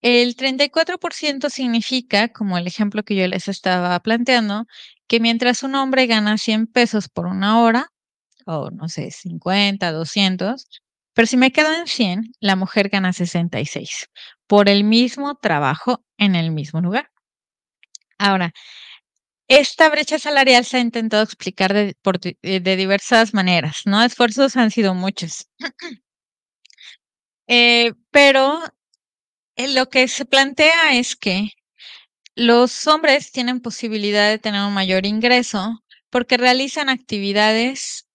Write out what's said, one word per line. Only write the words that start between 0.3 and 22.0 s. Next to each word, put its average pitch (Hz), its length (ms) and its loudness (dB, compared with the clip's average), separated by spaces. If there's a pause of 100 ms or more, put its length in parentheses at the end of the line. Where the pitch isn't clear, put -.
treinta 262 260 -2
y 285 60 -2
cuatro 330 280 -2
por 339 160 -8
ciento 285 360 -6
significa, 233 800 -2
como 190 280 -6
el 175 100 -4
ejemplo 208 360 -4
que 202 120 -4
yo 185 120 0
les 185 220 -6
estaba 180 500 -2
planteando, 226 680 -2 (420)
que 233 120 2
mientras 233 440 0
un 269 120 -6
hombre 262 320 0
gana 214 300 2
cien 220 300 -2
pesos 226 420 0
por 175 160 -8
una 196 360 2
hora, 233 260 2 (580)
o 151 260 -6
no 165 180 -10
sé, - 220 -10
cincuenta, 190 800 -2
doscientos, 185 760 -4 (460)
pero 226 140 2
si 254 100 0
me 262 140 4
quedo 311 220 2
en 339 140 -6
cien, 220 520 -2
la 202 160 2
mujer 196 340 -2
gana 185 240 -2
sesenta 170 460 -4
y 147 60 -4
seis - 440 -12 (380)
por 202 220 6
el 202 140 4
mismo 247 520 0
trabajo 147 680 -2 (140)
en 196 180 2
el 165 160 -2
mismo 151 300 -6
lugar. 208 280 -4 (1080)
Ahora, 190 360 0 (960)
esta 262 420 6
brecha 302 300 -2
salarial 262 460 4
se 254 120 -4
ha - 20 2
intentado 226 440 0
explicar 190 500 -4
de, 208 280 0